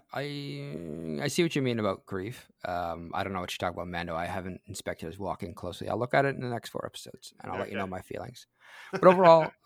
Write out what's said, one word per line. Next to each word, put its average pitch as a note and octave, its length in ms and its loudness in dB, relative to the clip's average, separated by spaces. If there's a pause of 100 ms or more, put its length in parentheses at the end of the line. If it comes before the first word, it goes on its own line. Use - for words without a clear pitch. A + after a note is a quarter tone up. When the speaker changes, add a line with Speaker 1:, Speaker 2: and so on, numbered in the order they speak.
(120)
Speaker 1:
I, C#3+ 1080 -8
I C#3+ 80 0
see - 140 2
what E3 120 2
you D3+ 60 2
mean B2 180 2
about G2 260 0
Greef. G2 300 -6 (300)
Um, E2+ 480 -4
I G2 100 -2
don't F#2+ 80 -4
know F#2+ 80 -2
what F2+ 140 -6
you're - 40 -10
talking F2+ 220 -2
about, F2 100 -6
Mando. F2 260 -4
I E2+ 100 -4
haven't F2+ 420 -8
inspected - 400 -8
his E2 100 -10
walking F2+ 360 -8
closely. - 340 -10
I'll G2 120 -2
look B2 140 -4
at C#3 120 4
it C#3 100 -2
in - 60 -10
the B2 80 -6
next A#2 200 -8
four - 160 -8
episodes, - 560 -16
and - 100 -10
I'll F#2 80 -6
let G2+ 100 -6
you G#2 80 -8
know G2 60 -4
Speaker 2:
Okay. F#2 80 -8
Speaker 1:
my F#2 100 -8
feelings. - 500 -12
Speaker 2:
<laughs> - 400 -20
Speaker 1:
But F#3 140 6
overall, E3+ 460 10 (140)